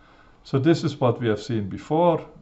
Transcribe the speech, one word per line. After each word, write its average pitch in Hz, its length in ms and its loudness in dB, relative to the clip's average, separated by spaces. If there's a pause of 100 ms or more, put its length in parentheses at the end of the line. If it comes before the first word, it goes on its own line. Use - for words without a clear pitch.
(440)
So - 140 -2
this 156 260 2
is - 160 -4
what 120 200 0
we 120 80 -2
have 107 140 0
seen 107 260 -4
before. 156 580 0 (160)